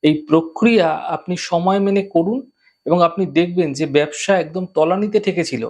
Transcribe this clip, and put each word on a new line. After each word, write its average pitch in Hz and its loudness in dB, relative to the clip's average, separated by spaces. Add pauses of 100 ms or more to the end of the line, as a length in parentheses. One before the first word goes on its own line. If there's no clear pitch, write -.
এই 151 4 (140)
প্রক্রিয়া 165 2 (280)
আপনি 180 -8 (140)
সময় 185 2
মেনে 196 2 (120)
করুন 190 0 (480)
এবং 165 2
আপনি 170 0 (140)
দেখবেন 175 0 (100)
যে 156 -2 (120)
ব্যবসা 147 0
একদম 170 -6 (100)
তলানিতে 196 0
ঠেকেছিল 160 -4